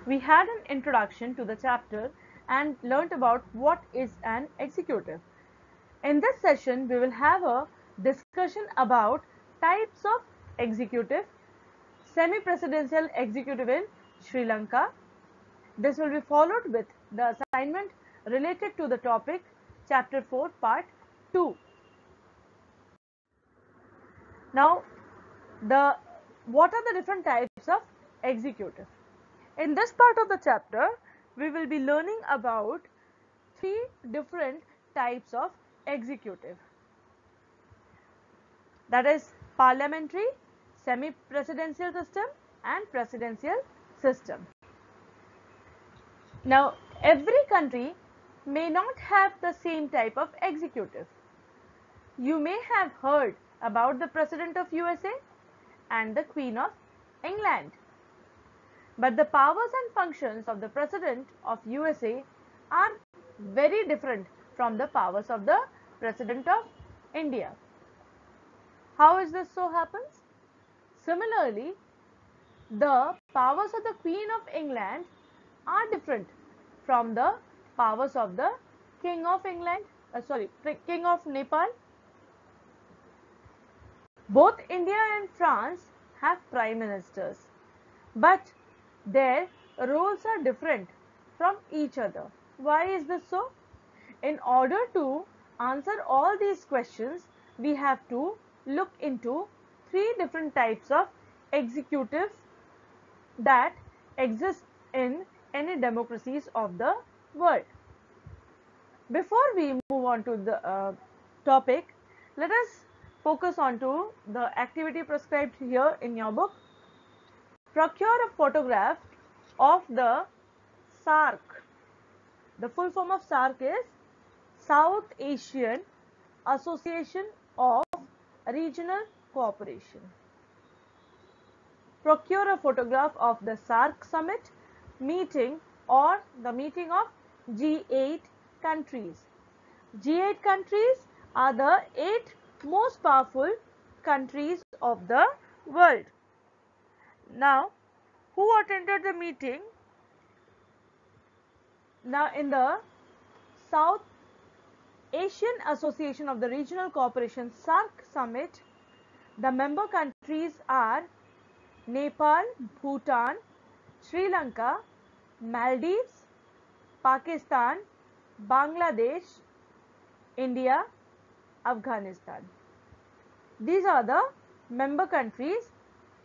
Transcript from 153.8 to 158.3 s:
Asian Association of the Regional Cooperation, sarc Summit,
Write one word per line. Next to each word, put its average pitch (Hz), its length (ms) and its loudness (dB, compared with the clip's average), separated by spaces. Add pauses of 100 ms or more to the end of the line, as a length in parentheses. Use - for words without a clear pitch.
Asian 403 460 -4 (100)
Association 294 640 -6
of 247 100 -4
the 240 100 -2
Regional 330 420 -6
Cooperation, 240 600 -4 (140)
sarc 392 480 0
Summit, 247 480 -8 (760)